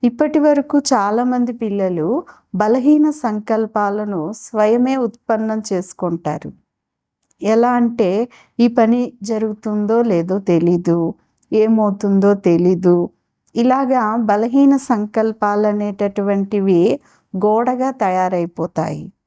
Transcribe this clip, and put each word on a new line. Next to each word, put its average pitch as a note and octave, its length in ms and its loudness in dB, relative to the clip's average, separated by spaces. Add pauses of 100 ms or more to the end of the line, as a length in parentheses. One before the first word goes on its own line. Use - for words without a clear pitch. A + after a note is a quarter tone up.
ఇప్పటి D4+ 340 0
వరకు C#4+ 400 2
చాలామంది B3 720 -2
పిల్లలు G3+ 720 -2 (300)
బలహీన C4 560 2
సంకల్పాలను G#3+ 1200 -4
స్వయమే A#3 640 0
ఉత్పన్నం A3 640 -4 (100)
చేసుకుంటారు. E3+ 800 -6 (920)
ఎలా A3+ 280 2
అంటే, A#3 580 0 (320)
ఈ A#3+ 80 4
పని A#3+ 440 0 (100)
జరుగుతుందో G#3+ 800 -2
లేదో F#3 360 0
తెలీదు, F3 760 0 (380)
ఏమవుతుందో G3+ 840 2
తెలీదు. F3 760 2 (480)
ఇలాగా B3 600 0
బలహీన A#3+ 600 2
సంకల్పాలు G#3+ 920 -2
అనేటటువంటివి G3+ 1300 0 (360)
గోడగా A#3+ 540 0
తయారైపోతాయి. F3 1200 -4 (140)